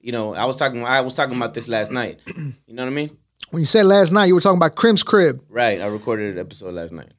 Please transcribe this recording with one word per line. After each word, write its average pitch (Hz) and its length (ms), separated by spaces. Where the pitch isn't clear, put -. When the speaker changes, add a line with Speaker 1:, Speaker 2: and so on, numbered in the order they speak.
Speaker 1:
You 120 120
know, 107 220
I 101 100
was 131 140
talking, 123 260
I 127 160
was 127 160
talking 127 200
about 117 180
this 113 120
last 110 240
night. 113 340
<clears throat> - 120
You 135 400
know 127 80
what 127 60
I 135 40
mean? 151 220
Speaker 2:
When 165 100
you 147 60
said 214 180
last 190 280
night, 202 140
you 180 80
were 175 60
talking 190 160
about 165 200
Crim's 226 260
Crib. 160 480
Speaker 1:
Right. 110 280
I 92 60
recorded 104 480
an 90 80
episode 92 320
last 82 180
night. 73 280